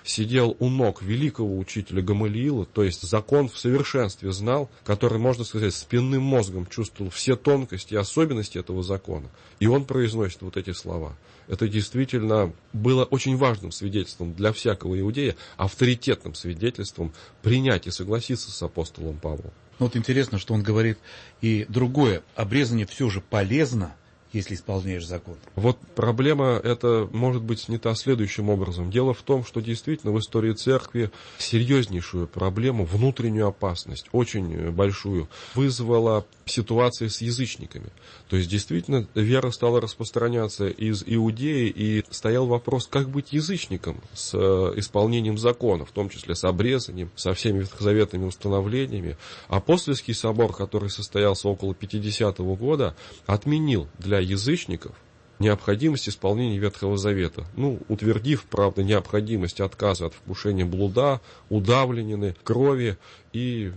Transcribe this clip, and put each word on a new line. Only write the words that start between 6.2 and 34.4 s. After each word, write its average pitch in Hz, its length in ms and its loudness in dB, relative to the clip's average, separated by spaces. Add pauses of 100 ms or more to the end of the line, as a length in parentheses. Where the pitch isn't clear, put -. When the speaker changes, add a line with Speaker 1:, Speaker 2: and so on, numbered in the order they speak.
Speaker 1:
мозгом 98 440 0
чувствовал 98 440 -6
все 131 260 0
тонкости 131 580 0
и - 20 2
особенности 107 640 0
этого 92 240 -6
закона. 90 460 -6 (320)
И 101 60 4
он 135 180 4
произносит 113 580 -2
вот 92 140 -8
эти 92 160 -6
слова. 82 440 -8 (320)
Это 107 200 0
действительно 107 840 0 (200)
было 127 320 4
очень 135 320 0
важным 110 360 2
свидетельством 95 600 -4
для 101 200 2
всякого 95 460 -2
иудея, 110 380 -2 (200)
авторитетным 120 800 0
свидетельством 87 800 -6 (300)
принять 123 440 2
и 92 40 -8
согласиться 110 600 -4
с - 120 -10
апостолом 80 560 -6
Павлом. 78 320 -8 (280)
Speaker 2:
Ну 127 80 2
вот 117 100 -2
интересно, 123 420 0
что 110 160 -4
он 107 80 2
говорит 110 360 2 (420)
и 110 280 0
другое. 123 540 2 (140)
Обрезание 113 500 0
все 123 240 -2
же 95 100 -4
полезно, 110 720 0 (380)
если 104 220 -4
исполняешь 92 500 -4
закон. 85 320 -10 (200)
Speaker 1:
Вот 117 220 2 (160)
проблема 127 680 2
эта 117 500 2
может 123 300 0
быть 113 180 -4
снята 113 340 -2
следующим 110 540 0
образом. 90 420 0
Дело 127 220 2
в 117 80 -4
том, 131 240 0
что - 160 -6
действительно 113 520 -4
в 110 80 2
истории 110 320 0
церкви 120 580 0 (260)
серьезнейшую 107 920 0
проблему, 101 580 0
внутреннюю 110 640 2
опасность, 90 640 -4
очень 87 580 0